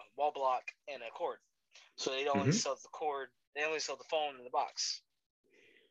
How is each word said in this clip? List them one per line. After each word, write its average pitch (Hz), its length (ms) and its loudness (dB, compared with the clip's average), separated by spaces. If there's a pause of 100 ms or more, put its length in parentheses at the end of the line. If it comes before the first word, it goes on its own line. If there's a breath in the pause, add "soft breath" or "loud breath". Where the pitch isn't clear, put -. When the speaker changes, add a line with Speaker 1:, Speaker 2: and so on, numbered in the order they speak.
(180)
Speaker 1:
wall 147 180 2
block 131 280 2 (280)
and 127 100 -8
a 117 100 -8
cord? 139 260 -4 (580 loud breath)
So - 160 -2
they 135 160 0
only 139 220 4
Speaker 2:
Mm-hmm. - 20 6
Speaker 1:
sell 156 240 2
the - 140 -14
cord, 139 400 -2 (260)
they 147 80 0
only 156 160 0
sell 139 160 -4
the 123 140 -14
phone 151 280 0
in 123 60 -14
the 123 60 -12
box. - 520 -2 (880 soft breath)